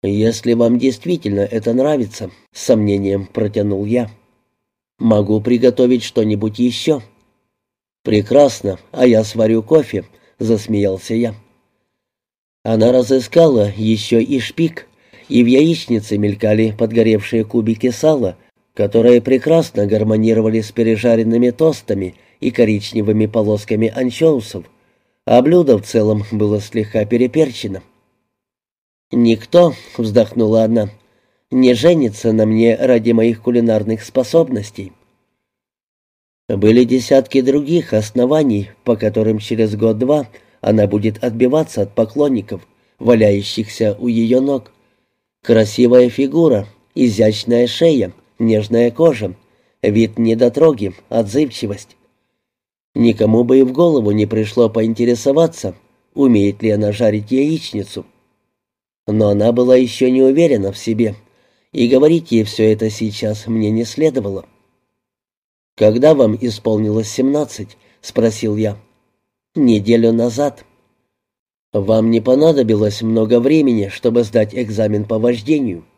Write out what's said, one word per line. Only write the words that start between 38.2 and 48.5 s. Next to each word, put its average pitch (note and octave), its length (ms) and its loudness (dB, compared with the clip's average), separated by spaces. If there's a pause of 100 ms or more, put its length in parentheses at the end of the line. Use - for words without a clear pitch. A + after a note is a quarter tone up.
по A#2 120 0
которым G#2+ 440 -2
через G#2+ 360 -2
год-два A2+ 520 0 (340)
она G#2+ 260 2
будет G#2 360 -4
отбиваться B2+ 600 -2
от G2+ 120 -8
поклонников, A2+ 720 -4 (320)
валяющихся G#2+ 1000 0
у B2 80 -6
её A#2 340 0
ног. C3+ 300 -4 (720)
Красивая A#2+ 640 4
фигура, C3+ 580 0 (260)
изящная A#2 720 0
шея, A#2+ 480 0 (240)
нежная A2+ 540 0